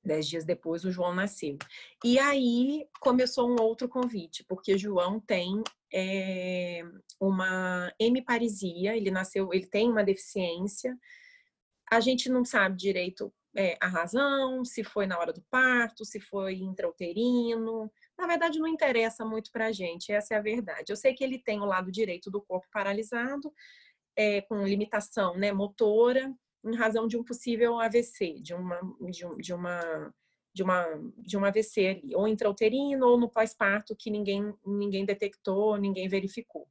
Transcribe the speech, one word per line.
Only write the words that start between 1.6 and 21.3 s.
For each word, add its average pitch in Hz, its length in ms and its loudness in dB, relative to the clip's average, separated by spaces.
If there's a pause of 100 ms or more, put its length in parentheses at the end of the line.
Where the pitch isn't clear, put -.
E 240 160 4
aí 269 720 2 (140)
começou 247 480 4
um 240 120 4
outro 226 280 0
convite, 240 580 -6
porque 190 300 0
João 190 420 0
tem, 196 420 -2 (320)
é, 185 880 -2 (380)
uma 185 800 0
hemiparesia, 220 960 0
ele 196 160 0
nasceu, 190 420 -2
ele 185 120 2
tem 220 260 2
uma 214 120 4
deficiência. 196 920 -2 (920)
A 226 80 6
gente 247 300 2
não 247 160 2
sabe 196 320 2
direito, 185 560 -2 (220)
é, 190 260 0
a 180 60 0
razão, 262 760 0
se 240 200 -6
foi 196 240 -2
na 180 100 -2
hora 170 160 -2
do 175 160 -12
parto, 247 560 2
se 208 140 -10
foi 190 380 -4
intrauterino. 220 1300 -2 (240)
Na 359 120 -4
verdade, 339 320 0
não 320 80 0
interessa 233 580 0
muito 220 260 -6
pra 220 200 -2
gente, 180 400 -6
essa 208 240 0
é - 20 4
a 208 40 2
verdade. 214 500 -4
Eu 214 40 -2
sei 254 200 2
que 269 80 -4
ele 254 160 -4